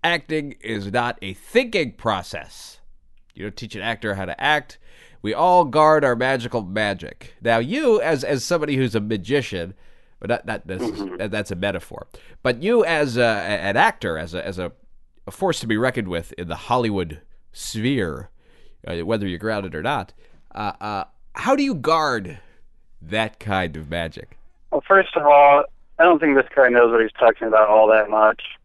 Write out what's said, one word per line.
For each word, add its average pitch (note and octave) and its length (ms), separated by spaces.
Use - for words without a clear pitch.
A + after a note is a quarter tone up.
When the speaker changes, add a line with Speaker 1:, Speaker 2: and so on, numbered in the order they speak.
Speaker 1:
Acting D#3 560
is G#2 320
not A#2+ 280
a G2 140
thinking G#3+ 580
process. - 880
You F2+ 100
don't G#2 120
teach - 180
an G2+ 80
actor A2 320
how G2 100
to E2+ 160
act. D3 380
We G#2+ 120
all F3+ 300
guard D3+ 400
our B2+ 100
magical B2 480
magic." G2 800
Now, A2+ 160
you, A3 420
as, C#3+ 220
as C3+ 220
somebody D3+ 320
who's B2+ 180
a A2 60
magician, G#2 760
but - 100
not, A#2 160
not A2 200
necess-, F#2 260
Speaker 2:
Mm-hmm. G2 240
Speaker 1:
that, G2 160
that's G#2 180
a F#2+ 60
metaphor. F#2 500
But B2+ 200
you, G#3+ 220
as D3+ 320
a, B2 60
a, - 20
an G2+ 520
actor, A#2 400
as D#2+ 180
a, F2 120
as F#2 120
a, F2+ 120
a - 60
force F#3 280
to - 60
be A2 100
reckoned B2 320
with E2+ 260
in F2+ 140
the E2 60
Hollywood G2 680
sphere, G#2+ 800
uh, E2+ 120
whether G2+ 280
you're F2 140
grounded G2+ 340
or D#2 80
not, A#2+ 300
uh, G#2 260
uh, G2+ 240
how C4+ 220
do C#4+ 80
you C4+ 100
guard C3 640
that G#2+ 380
kind F#2 360
of D#2 140
magic? E2 480
Speaker 2:
Well, D3+ 160
first F#3+ 300
of D3+ 100
all, C#3+ 380
I - 60
don't E3 160
think D3 160
this C3 180
guy C3 140
knows A#2+ 240
what A#2 100
he's A2 160
talking A2+ 300
about A2 200
all G#2+ 200
that G#2+ 200
much. G#2+ 340